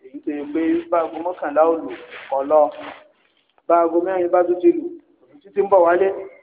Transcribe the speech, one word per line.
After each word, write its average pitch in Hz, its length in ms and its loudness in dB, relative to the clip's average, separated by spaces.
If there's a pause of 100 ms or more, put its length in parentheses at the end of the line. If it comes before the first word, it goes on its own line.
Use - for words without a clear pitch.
èyí - 200 -18
tó - 100 -10
yẹ 147 140 -8
pé 151 160 -6 (260)
bá 175 120 0
aago 160 200 -4
mọ́kànlá 160 440 -2
ò 165 120 4
lù 156 160 -8 (340)
kọ́ 135 180 -4
lọ. 151 180 4 (1080)
Bá 170 80 4
aago 170 240 2
mẹ́rin 180 300 -2
bá 180 120 4
tún 175 180 0
ti 175 100 6
lù, - 140 -2 (340)
òun - 200 -20
títí - 240 -8
ń 196 60 0
bọ̀ 196 140 6
wálé. 180 260 2 (340)